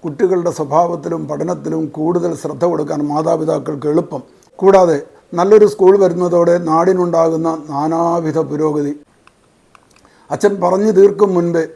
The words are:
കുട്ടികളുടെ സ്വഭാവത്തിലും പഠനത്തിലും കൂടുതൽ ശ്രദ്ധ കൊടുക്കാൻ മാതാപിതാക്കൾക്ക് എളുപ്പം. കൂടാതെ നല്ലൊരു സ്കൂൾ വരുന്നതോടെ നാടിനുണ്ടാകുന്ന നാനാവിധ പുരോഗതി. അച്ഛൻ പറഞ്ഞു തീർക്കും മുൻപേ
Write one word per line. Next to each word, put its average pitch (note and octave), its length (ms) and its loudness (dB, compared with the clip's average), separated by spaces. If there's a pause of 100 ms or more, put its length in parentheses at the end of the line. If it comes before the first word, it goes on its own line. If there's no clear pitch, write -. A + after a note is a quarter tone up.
കുട്ടികളുടെ F3 520 0
സ്വഭാവത്തിലും D#3+ 720 -2
പഠനത്തിലും D#3 520 -6 (140)
കൂടുതൽ E3+ 380 -2 (100)
ശ്രദ്ധ D3 280 -6
കൊടുക്കാൻ D3+ 380 -4
മാതാപിതാക്കൾക്ക് D#3 840 -2
എളുപ്പം. D#3 280 -2 (400)
കൂടാതെ F#3 380 4 (400)
നല്ലൊരു G#3 340 6
സ്കൂൾ F#3+ 300 4
വരുന്നതോടെ F3 520 2 (140)
നാടിനുണ്ടാകുന്ന E3 800 0 (220)
നാനാവിധ D#3+ 680 -2 (120)
പുരോഗതി. D3 420 -2 (1400)
അച്ഛൻ G3 220 0 (120)
പറഞ്ഞു G3 340 0
തീർക്കും G3 380 4
മുൻപേ E3+ 260 0 (140)